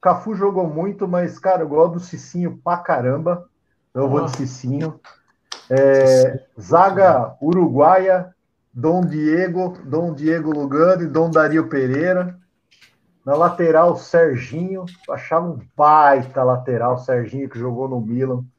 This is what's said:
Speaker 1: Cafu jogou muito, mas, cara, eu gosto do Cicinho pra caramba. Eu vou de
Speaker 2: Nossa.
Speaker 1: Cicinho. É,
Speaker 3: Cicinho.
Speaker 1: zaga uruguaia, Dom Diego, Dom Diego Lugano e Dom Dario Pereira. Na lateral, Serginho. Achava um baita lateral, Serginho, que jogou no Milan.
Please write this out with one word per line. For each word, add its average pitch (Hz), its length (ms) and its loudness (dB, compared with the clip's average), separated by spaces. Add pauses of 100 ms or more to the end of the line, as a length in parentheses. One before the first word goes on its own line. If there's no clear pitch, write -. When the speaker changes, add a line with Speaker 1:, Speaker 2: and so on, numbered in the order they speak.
Speaker 1:
Cafu 185 320 -2
jogou 185 340 -2
muito, 185 400 -6
mas, 180 300 -4
cara, 185 240 0
eu 156 60 -6
gosto 160 260 2
do 175 60 -6
Cicinho 170 640 -8
pra 175 140 -2
caramba. 160 680 -4 (460)
Eu 135 160 -2
vou 143 100 0
de 165 40 -4
Speaker 2:
Nossa. - 140 -8
Speaker 1:
Cicinho. 143 640 -8 (720)
É, 135 380 4
Speaker 3:
Cicinho. 131 320 4 (200)
Speaker 1:
zaga 170 800 2
uruguaia, 180 920 2 (400)
Dom 160 280 0
Diego, 175 840 -2
Dom 160 280 -4
Diego 156 380 -4
Lugano 151 520 2
e 160 40 -6
Dom 160 220 0
Dario 156 380 2
Pereira. 165 720 -2 (840)
Na 143 120 -2
lateral, 165 600 2
Serginho. 170 880 -2 (220)
Achava 165 380 -4
um 156 140 -8 (180)
baita 143 680 4
lateral, 123 540 -2
Serginho, 127 520 -4
que 117 100 -14
jogou 123 280 -6
no 127 140 -6
Milan. 127 420 -4 (160)